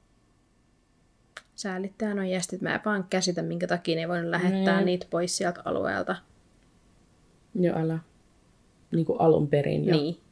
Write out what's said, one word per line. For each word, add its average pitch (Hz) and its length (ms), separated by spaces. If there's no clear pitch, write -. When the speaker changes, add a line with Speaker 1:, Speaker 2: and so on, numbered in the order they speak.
Speaker 1:
Säälittää 196 600
nuo 196 100
jästit. 185 360
Mä - 140
en 208 100
vaan 202 260
käsitä, 180 320
minkä 170 240
takia 175 280
ne 160 60
ei 165 80
voinut 170 220
lähettää 190 460
Speaker 2:
Niin. 190 100
Speaker 1:
niitä 180 240
pois 175 260
sieltä 180 280
alueelta. - 520
Speaker 2:
Joo, 170 180
älä. 160 200
Niinku 165 220
alun 156 340
perin 147 380
jo. 160 100
Speaker 1:
Niin, 151 220